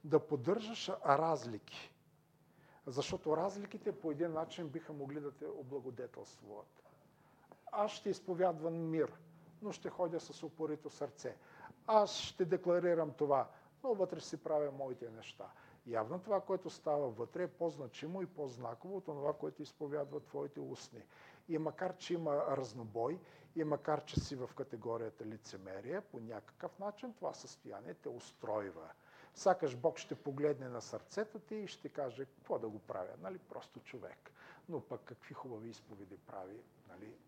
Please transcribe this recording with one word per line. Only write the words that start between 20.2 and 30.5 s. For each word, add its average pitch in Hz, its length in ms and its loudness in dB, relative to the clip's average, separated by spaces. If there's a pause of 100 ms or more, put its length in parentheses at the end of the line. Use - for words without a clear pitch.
твоите 143 360 -6
устни. 120 420 -10 (460)
И 160 100 2
макар, 156 380 0
че - 180 -2
има 160 220 4
разнобой, 123 840 2 (360)
и 160 80 2
макар, 147 400 2
че - 160 2
си - 160 -6
в 123 200 -4
категорията 113 720 -4
лицемерие, 107 720 -6
по 160 200 -12
някакъв - 580 -10
начин 208 340 -6
това - 220 -4
състояние 117 600 -12
те - 140 -8
устройва. 104 840 -4 (440)
Сякаш 165 420 4
Бог 156 220 2
ще - 160 -8
погледне 139 540 0